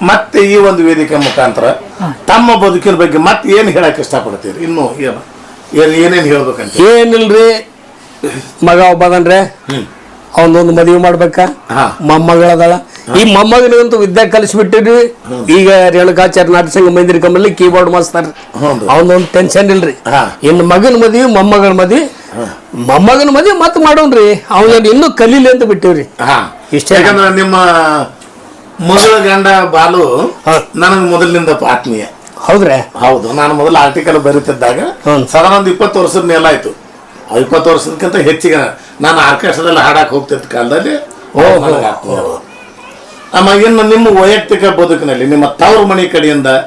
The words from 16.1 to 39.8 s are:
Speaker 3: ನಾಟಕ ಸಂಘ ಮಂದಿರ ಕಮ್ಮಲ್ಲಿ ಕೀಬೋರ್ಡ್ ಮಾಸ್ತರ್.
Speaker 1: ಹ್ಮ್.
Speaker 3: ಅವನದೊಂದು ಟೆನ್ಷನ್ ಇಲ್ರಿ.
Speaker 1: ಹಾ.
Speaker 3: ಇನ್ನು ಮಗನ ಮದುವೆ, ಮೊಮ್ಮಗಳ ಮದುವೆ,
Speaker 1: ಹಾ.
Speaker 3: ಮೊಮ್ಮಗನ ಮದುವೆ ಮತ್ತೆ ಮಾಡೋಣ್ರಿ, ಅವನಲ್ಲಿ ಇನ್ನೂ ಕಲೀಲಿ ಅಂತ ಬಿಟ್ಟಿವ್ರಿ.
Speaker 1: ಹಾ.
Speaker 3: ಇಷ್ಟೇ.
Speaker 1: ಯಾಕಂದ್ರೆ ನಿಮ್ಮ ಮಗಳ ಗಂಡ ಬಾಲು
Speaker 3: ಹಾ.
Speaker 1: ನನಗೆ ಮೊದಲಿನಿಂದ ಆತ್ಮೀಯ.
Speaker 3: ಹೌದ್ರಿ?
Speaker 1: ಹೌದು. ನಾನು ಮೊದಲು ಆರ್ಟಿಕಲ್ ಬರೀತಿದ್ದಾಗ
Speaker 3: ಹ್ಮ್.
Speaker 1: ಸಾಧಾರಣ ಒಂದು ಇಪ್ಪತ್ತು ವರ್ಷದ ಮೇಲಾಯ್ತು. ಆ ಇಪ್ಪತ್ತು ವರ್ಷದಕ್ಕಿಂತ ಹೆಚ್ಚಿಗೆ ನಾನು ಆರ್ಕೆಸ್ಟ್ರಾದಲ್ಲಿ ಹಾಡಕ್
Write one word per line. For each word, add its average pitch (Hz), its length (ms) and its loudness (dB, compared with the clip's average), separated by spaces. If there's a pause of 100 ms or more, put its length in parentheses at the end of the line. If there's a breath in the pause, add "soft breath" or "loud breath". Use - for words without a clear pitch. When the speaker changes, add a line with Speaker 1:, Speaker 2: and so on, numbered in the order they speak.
Speaker 3:
ನಾಟಕ 175 140 0
ಸಂಘ 180 220 2
ಮಂದಿರ 180 300 0
ಕಮ್ಮಲ್ಲಿ 180 360 0
ಕೀಬೋರ್ಡ್ 180 360 2
ಮಾಸ್ತರ್. 175 340 -2 (320)
Speaker 1:
ಹ್ಮ್. 123 320 -4
Speaker 3:
ಅವನದೊಂದು 175 440 2
ಟೆನ್ಷನ್ 185 380 0
ಇಲ್ರಿ. 175 200 0
Speaker 1:
ಹಾ. 127 520 -4
Speaker 3:
ಇನ್ನು 170 200 2
ಮಗನ 196 320 2
ಮದುವೆ, 226 300 2
ಮೊಮ್ಮಗಳ 202 460 2
ಮದುವೆ, 185 320 0
Speaker 1:
ಹಾ. 113 560 -12 (140)
Speaker 3:
ಮೊಮ್ಮಗನ 254 580 2
ಮದುವೆ 339 200 2
ಮತ್ತೆ 339 280 0
ಮಾಡೋಣ್ರಿ, 262 680 2
ಅವನಲ್ಲಿ 220 400 2
ಇನ್ನೂ 277 220 2
ಕಲೀಲಿ 254 380 2
ಅಂತ 254 140 2
ಬಿಟ್ಟಿವ್ರಿ. 180 400 0
Speaker 1:
ಹಾ. 131 540 -4 (160)
Speaker 3:
ಇಷ್ಟೇ. 147 220 -2
Speaker 1:
ಯಾಕಂದ್ರೆ 196 340 2
ನಿಮ್ಮ 190 260 -2 (1400)
ಮಗಳ 214 260 2
ಗಂಡ 196 300 0
ಬಾಲು 170 720 0 (280)
Speaker 3:
ಹಾ. 160 300 -2
Speaker 1:
ನನಗೆ 180 360 0
ಮೊದಲಿನಿಂದ 170 380 -2 (220)
ಆತ್ಮೀಯ. 113 340 -6 (320)
Speaker 3:
ಹೌದ್ರಿ? 170 400 0 (220)
Speaker 1:
ಹೌದು. 123 340 -2
ನಾನು 147 200 0
ಮೊದಲು 156 240 0
ಆರ್ಟಿಕಲ್ 147 420 0
ಬರೀತಿದ್ದಾಗ 139 600 -2
Speaker 3:
ಹ್ಮ್. 196 480 -4
Speaker 1:
ಸಾಧಾರಣ 175 280 2
ಒಂದು 196 140 0
ಇಪ್ಪತ್ತು 202 300 -2
ವರ್ಷದ 180 240 -2
ಮೇಲಾಯ್ತು. 160 540 -2 (540)
ಆ 110 60 -2
ಇಪ್ಪತ್ತು 160 320 0
ವರ್ಷದಕ್ಕಿಂತ 160 460 -4
ಹೆಚ್ಚಿಗೆ 156 680 -2 (200 loud breath)
ನಾನು 156 180 0
ಆರ್ಕೆಸ್ಟ್ರಾದಲ್ಲಿ 156 600 -2
ಹಾಡಕ್ 147 300 0